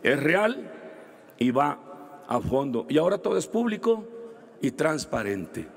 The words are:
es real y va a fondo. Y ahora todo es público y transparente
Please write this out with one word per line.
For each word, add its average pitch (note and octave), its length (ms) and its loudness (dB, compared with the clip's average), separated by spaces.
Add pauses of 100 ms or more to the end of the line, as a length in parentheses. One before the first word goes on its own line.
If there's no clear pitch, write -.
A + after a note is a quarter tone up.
es C3+ 200 4
real G#3 480 2 (680)
y B2 140 4
va C#3 280 2 (480)
a D3 140 0
fondo. C3 480 0
Y C#3+ 80 4
ahora F#3 220 4
todo G3 180 0
es F3 100 -2
público A3+ 580 0 (540)
y C3 120 0
transparente G#2+ 1040 -2